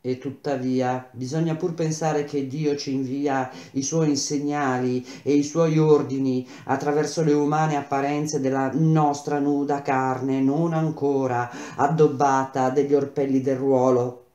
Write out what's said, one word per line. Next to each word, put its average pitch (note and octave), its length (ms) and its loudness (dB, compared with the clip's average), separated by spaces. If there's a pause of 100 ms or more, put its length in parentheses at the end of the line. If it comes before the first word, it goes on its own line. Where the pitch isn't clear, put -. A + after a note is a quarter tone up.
E B2+ 160 -4
tuttavia B2+ 920 -4
bisogna D#3 460 -4
pur E3+ 180 -4
pensare D#3 500 -2
che C#3+ 220 -4
Dio C#3+ 300 -2
ci C#3 180 -6
invia C3+ 560 -2 (220)
i C3+ 100 -4
suoi D#3 340 0
segnali C3 880 -2 (180)
e C#3 120 0
i D3 80 4
suoi D#3+ 340 2
ordini C3+ 720 2 (160)
attraverso D3 600 0
le D3 80 4
umane D3+ 440 2
apparenze C#3+ 640 -2
della C3+ 320 0
nostra D3 680 2
nuda C#3+ 420 0
carne C3 580 0
non D3+ 320 2
ancora C#3 800 0 (240)
addobbata C3+ 960 2
degli C#3 240 2
orpelli C3+ 460 2
del C3 160 0
ruolo. B2+ 640 2 (120)